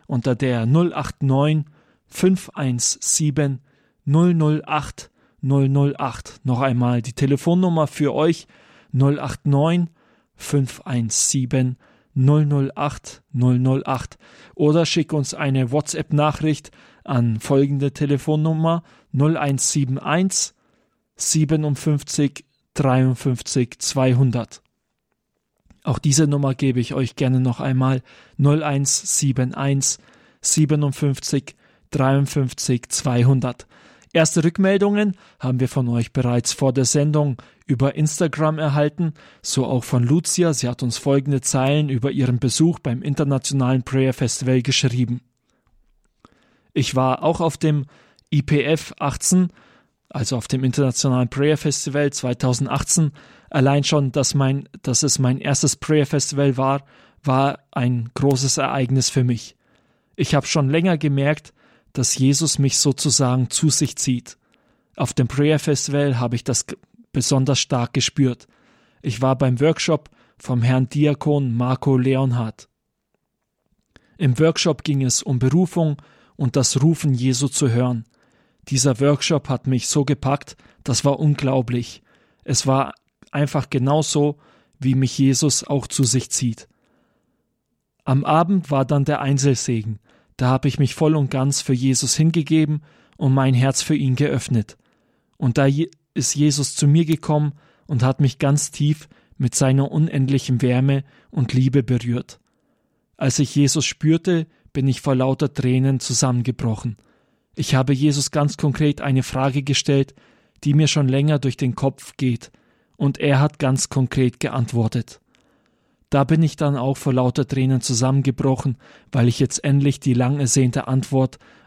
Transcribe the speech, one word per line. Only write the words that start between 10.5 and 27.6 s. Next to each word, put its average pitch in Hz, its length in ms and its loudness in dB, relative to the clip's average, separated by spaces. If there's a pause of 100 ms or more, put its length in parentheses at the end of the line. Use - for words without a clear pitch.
eins 120 440 -2
sieben 127 480 -2 (380)
null 147 300 4
null 139 280 0
acht - 480 -8 (100)
null 123 280 2
null 131 260 0
acht. - 320 -6 (380)
Oder 151 300 4
schick 160 280 -2
uns 143 200 -4
eine 131 380 -2
WhatsApp-Nachricht 151 1000 -2 (340)
an 117 340 0
folgende 139 540 0
Telefonnummer, 156 880 0 (280)
null 151 260 2
eins 139 340 -2
sieben 135 260 -2
eins 180 560 -2 (600)
siebenundfünfzig 151 1300 -2 (280)
dreiundfünfzig 131 1080 0
zweihundert. 127 840 0 (1200)
Auch - 160 -2
diese 151 280 2
Nummer 143 280 0
gebe 127 240 0
ich 120 140 -4
euch 131 220 -4
gerne 127 240 0
noch 127 220 0